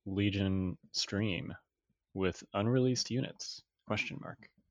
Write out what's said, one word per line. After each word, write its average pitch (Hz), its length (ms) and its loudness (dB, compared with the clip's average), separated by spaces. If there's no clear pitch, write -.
Legion 95 720 2
stream 98 640 -2
with 95 300 0
unreleased 123 560 4
units, - 540 -6
question - 320 -2
mark. - 300 -12